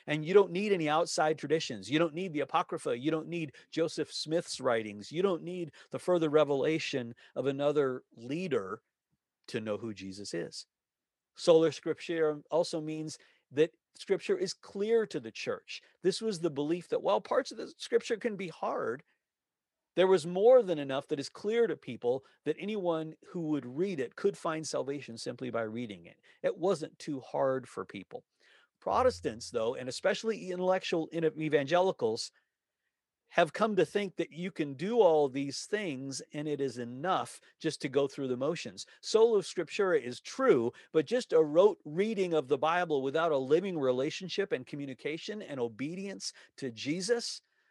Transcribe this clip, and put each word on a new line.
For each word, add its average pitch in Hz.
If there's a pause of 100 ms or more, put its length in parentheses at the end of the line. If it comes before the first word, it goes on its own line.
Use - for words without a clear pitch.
and 151
you 160
don't 190
need 202
any 170
outside 160
traditions. 135
You 143
don't 160
need 175
the 147
Apocrypha. 147
You 131
don't 160
need 160 (220)
Joseph 160
Smith's -
writings. 110
You 156
don't 180
need 170 (180)
the -
further 170
revelation 143 (180)
of 127
another 139 (120)
leader 120 (680)
to 120
know 107
who 110
Jesus 95
is. - (680)
Sola 160
Scriptura 156
also 165
means 156 (320)
that 151 (260)
Scripture 190
is 190
clear 220
to 165
the 113
church. - (220)
This 185
was 220
the 170
belief 151
that -
while 196
parts -
of 226
the -
Scripture -
can 214
be 190
hard, 147 (920)
there 180
was 180
more 226
than 180
enough 139
that 151
is 139
clear 226
to 165
people 123 (220)
that 151
anyone 170 (180)
who 180
would 143
read 160
it 120
could -
find 160
salvation 135
simply 123
by 113
reading 110
it. - (300)
It 143
wasn't 160
too 143
hard 131
for -
people. - (580)
Protestants, 185
though, 117
and 127
especially 190
intellectual 185
in-, 165
evangelicals, 151 (1000)
have 170
come 214
to 180
think 202
that 170
you 170
can 147
do 196
all 156
these 139
things 139 (100)
and 151
it 147
is 127
enough 127 (200)
just -
to 151
go 139
through 135
the 123
motions. 127 (140)
Sola 220
Scriptura 175
is 120
true, 147 (200)
but 156
just 233
a 160
rote 165
reading 185
of 147
the 135
Bible 156
without 156
a 143
living 160
relationship 147
and 131
communication 151
and 139
obedience 151 (260)
to 135
Jesus 175 (280)